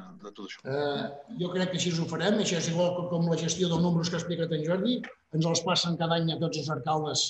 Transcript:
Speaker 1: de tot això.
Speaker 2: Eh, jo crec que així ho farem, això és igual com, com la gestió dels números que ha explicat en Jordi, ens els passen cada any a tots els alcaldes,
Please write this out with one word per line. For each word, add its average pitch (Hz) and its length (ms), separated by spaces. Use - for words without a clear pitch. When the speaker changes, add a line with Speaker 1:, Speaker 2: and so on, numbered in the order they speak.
Speaker 1:
de 104 80
tot 101 160
això. - 160
Speaker 2:
Eh, 143 800
jo 175 120
crec 180 200
que 165 60
així 175 120
ho 160 180
farem, 190 300
això 180 200
és - 120
igual 175 240
com, 175 160
com 170 200
la 165 80
gestió 170 320
dels 165 120
números 170 260
que 175 80
ha 156 40
explicat 165 340
en 151 120
Jordi, 196 280
ens 160 160
els 165 140
passen 170 340
cada 170 200
any 165 140
a 139 80
tots 160 200
els 143 140
alcaldes, 151 540